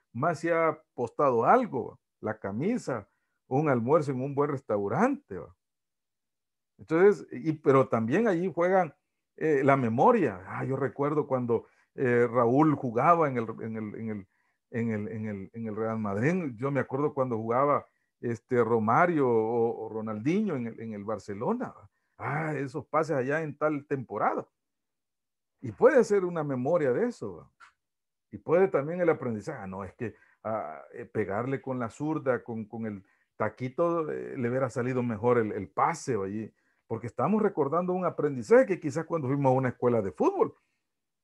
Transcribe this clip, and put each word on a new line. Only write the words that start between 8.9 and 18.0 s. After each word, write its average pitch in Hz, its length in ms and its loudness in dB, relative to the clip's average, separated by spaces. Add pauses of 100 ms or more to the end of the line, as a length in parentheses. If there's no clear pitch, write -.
eh, 151 280 2
la 139 120 6
memoria. 127 720 2
Ah, 120 180 -8
yo 131 120 -2
recuerdo 143 500 -2
cuando 120 400 -2 (280)
eh, 123 360 4
Raúl 127 440 4
jugaba 143 540 2
en 127 100 -2
el, 113 80 -2 (140)
en 110 160 -8
el, 107 180 -8
en 110 160 -8
el, 101 160 -10 (440)
en 117 200 -2
el, 107 180 -4
en 110 180 -8
el, 98 260 -10
en 113 140 -10
el 104 100 -6
Real 110 220 -2
Madrid. 123 580 0
Yo 135 140 -4
me 135 100 0
acuerdo 143 340 -2
cuando 131 220 -2
jugaba, 120 500 0 (340)